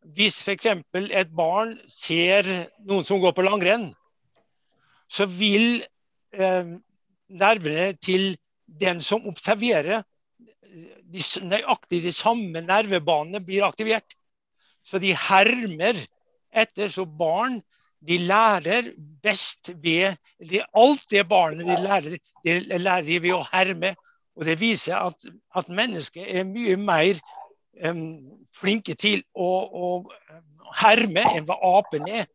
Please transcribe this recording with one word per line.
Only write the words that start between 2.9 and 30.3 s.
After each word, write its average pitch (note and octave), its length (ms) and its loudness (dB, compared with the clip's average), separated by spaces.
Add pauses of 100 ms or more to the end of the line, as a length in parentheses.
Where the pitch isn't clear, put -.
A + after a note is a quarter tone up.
som G3 140 0
går F3+ 140 4
på F#3 100 0
langrenn, G3 500 0 (1160)
så G3+ 180 0
vil, G#3+ 560 2 (500)
eh, F#3 300 0 (680)
nervene F#3 680 0
til F#3 380 0 (260)
den E3+ 360 -2
som G#3 280 -2
observerer, G3+ 760 0 (1000)
de F3 160 -14
s-, F#3 220 -2
nøyaktig F3+ 640 -2
de F3 80 -4
samme G3 500 -2
nervebanene F3 800 0
blir F#3+ 200 0
aktivert. A3 520 -2 (720)
Så F#3+ 140 -4
de F#3 140 2
hermer G3+ 840 2 (580)
etter, A3 360 0
så F#3 160 -6
barn, F3 560 -2 (420)
de E3+ 140 0
lærer G3+ 760 2 (260)
best - 560 -4
ved, E3+ 420 0 (220)
de, F3 240 -4 (100)
alt C4 360 6
det G3+ 180 2
barnet E3+ 400 2
de F3+ 160 2
lærer, F3+ 340 -2 (260)
det F3 380 -2
lærer F#3 240 0
de E3+ 140 0
ved F3+ 140 0
å E3 100 -2
herme. F#3 520 -2 (420)
Og D#3+ 80 -8
det D#3+ 140 0
viser G3+ 360 0
at, F#3 180 -2 (400)
at F3+ 160 -4
mennesker F#3 560 -6
er F#3+ 180 -4
mye G3 340 -2
mer, F3+ 420 2 (560)
em, D#3+ 560 -8 (220)
flinke G3 420 -2
til G#3 280 0 (120)
å, F#3 340 -2
å, F3+ 400 -8 (200)
em, E3 140 -20 (300)